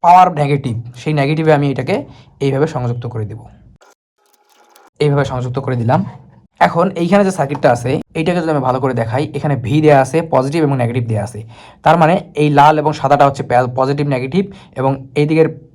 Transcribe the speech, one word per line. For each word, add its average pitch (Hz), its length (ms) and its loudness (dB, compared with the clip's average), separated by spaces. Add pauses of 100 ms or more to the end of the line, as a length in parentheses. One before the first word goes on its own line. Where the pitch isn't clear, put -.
পাওয়ার 180 240 8 (140)
নেগেটিভ, 139 320 -2 (260)
সেই 156 200 -4
নেগেটিভে 156 380 0
আমি 143 160 0
এটাকে 135 220 -4 (480)
এইভাবে 139 300 0
সংযুক্ত 123 380 -6
করে 110 180 -8
দেব। 107 100 -16 (1600)
এইভাবে 143 280 0
সংযুক্ত 127 340 -6
করে 127 160 -4
দিলাম। 139 200 2 (680)
এখন 170 180 0 (160)
এইখানে 202 260 2
যে 190 100 -2
সার্কিটটা 143 380 -2
আছে, 117 140 -6 (280)
এইটাকে 175 240 -2
যদি 165 120 -4
আমি 139 140 -2
ভালো 127 140 -2
করে 131 180 -2
দেখাই, 123 240 -4 (140)
এখানে 147 160 -2 (100)
ভি 113 100 -4 (100)
দেয়া 147 200 6
আছে, 147 140 -2 (160)
পজিটিভ 139 320 0
এবং 139 160 0
নেগেটিভ 120 280 -2
দেয়া 107 180 -2
আছে। - 120 -14 (440)
তার 160 160 6
মানে 160 140 4 (280)
এই 151 60 2 (100)
লাল 151 240 6
এবং 151 180 0
সাদাটা 139 280 4
হচ্ছে 135 220 -4
পে-, 123 280 0
পজিটিভ 143 360 -2
নেগেটিভ, 131 280 -2 (380)
এবং 135 100 0 (300)
এই 147 100 2
দিকের 156 180 4 (260)